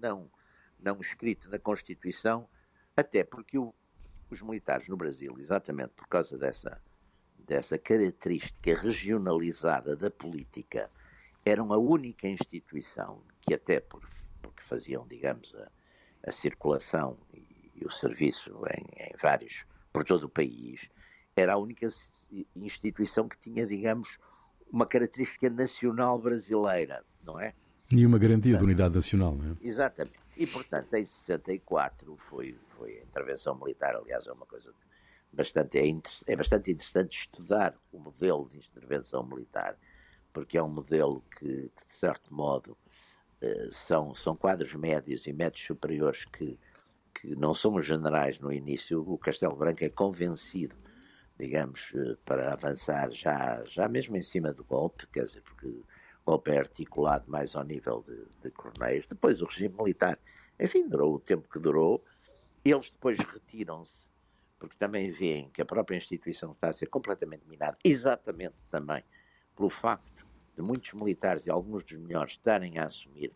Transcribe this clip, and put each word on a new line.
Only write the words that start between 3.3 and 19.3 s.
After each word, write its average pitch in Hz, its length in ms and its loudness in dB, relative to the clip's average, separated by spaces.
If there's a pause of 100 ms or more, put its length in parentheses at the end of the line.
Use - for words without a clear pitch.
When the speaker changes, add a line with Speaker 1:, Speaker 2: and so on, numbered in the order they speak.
Speaker 1:
o, 117 160 -4 (560)
os 98 120 -14
militares 101 440 -4
no 92 120 -6
Brasil, 69 400 -6
exatamente 71 580 -2
por - 120 -20
causa 82 280 0
dessa, - 420 -4 (600)
dessa - 400 -2
característica 90 960 2
regionalizada 85 1200 0
da 95 140 -2
política, 62 800 -8 (540)
eram 104 280 2
a 107 60 6
única 123 500 2
instituição 71 920 -8 (180)
que - 140 2
até 78 260 2
por, - 260 -18 (360)
porque - 200 -16
faziam, 62 460 -8
digamos, 62 480 -8
a, 53 140 -18 (580)
a - 40 -6
circulação 73 840 -2 (160)
e, - 440 -20
e - 80 -10
o - 60 -6
serviço - 600 -2 (260)
em, - 260 -12
em - 180 -14
vários, 69 440 2 (280)